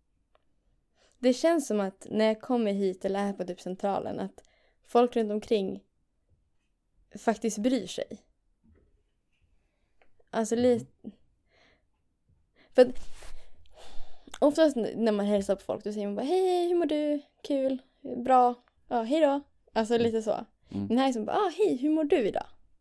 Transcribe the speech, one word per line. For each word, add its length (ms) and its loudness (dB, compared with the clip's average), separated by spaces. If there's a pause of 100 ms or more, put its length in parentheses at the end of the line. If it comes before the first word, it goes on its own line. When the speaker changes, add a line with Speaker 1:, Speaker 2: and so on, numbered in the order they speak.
(1200)
Speaker 1:
Det 140 4
känns 340 2
som 120 0
att 300 -6
när 160 2
jag 160 0
kommer 320 0
hit 320 -2
eller 140 -2 (100)
är 40 -6
på 100 -8
typ 180 -10
Centralen, 580 -4
att 240 -8 (400)
folk 320 2
runt 160 0
omkring 520 -2 (1300)
faktiskt 420 -2
bryr 300 -2
sig. 380 -10 (2000)
Alltså, 260 -2
Speaker 2:
Mhm. 60 0
Speaker 1:
lite, 500 0 (1600)
för 80 6
att 140 6 (1400)
oftast 380 4
n-, 180 -2
när 160 0
man 140 0
hälsar 300 0
på 60 -18
folk, 220 -6
då 100 -8
säger 140 -4
man 80 -6
bara, 100 -4
"Hej, 420 0
hur 80 0
mår 100 2
du? 360 -2 (220)
Kul, 380 -2 (440)
bra, 300 4 (320)
ja, 160 -2
hej 180 2
då." 200 2 (320)
Alltså, 200 0
Speaker 2:
Mm. 120 2
Speaker 1:
lite 160 0
så. 240 -4 (240)
Speaker 2:
Mm. 180 -4
Speaker 1:
Men 100 0
här 120 4
är 40 -2
som 120 -4
bara, 120 -2
"Ah, 200 0
hej, 200 2
hur 120 -2
mår 140 2
du 240 2
idag?" 200 -4 (340)